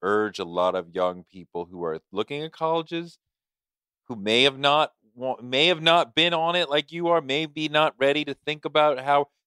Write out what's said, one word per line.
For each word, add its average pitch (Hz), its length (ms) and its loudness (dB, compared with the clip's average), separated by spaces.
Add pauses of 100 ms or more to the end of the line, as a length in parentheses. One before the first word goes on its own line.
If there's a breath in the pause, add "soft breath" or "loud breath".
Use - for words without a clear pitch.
urge 104 380 0
a 92 60 -6
lot 90 300 0
of 85 200 -8
young 90 300 -4
people 87 400 -12
who 87 180 -12
are 80 160 -6 (140)
looking 143 300 -6
at 160 100 -14
colleges, 165 640 -6 (880)
who 123 80 -10
may 110 280 2
have 135 140 2
not 143 360 2 (220)
wa-, 123 260 -8
may 131 260 2
have 165 140 0
not 165 340 2
been 170 180 2
on 165 220 0
it 165 140 -2
like 147 220 -2
you 170 160 -4
are, 170 120 4
maybe 151 480 -4
not 151 300 2
ready 143 260 2
to 143 100 -6
think 151 300 -8
about 151 360 2
how, 143 300 2 (180)